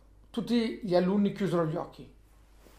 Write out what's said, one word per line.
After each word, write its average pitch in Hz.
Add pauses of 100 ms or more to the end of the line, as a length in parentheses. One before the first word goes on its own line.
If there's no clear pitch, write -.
(300)
Tutti 226
gli 180
alunni 196
chiusero 170
gli 156
occhi. - (640)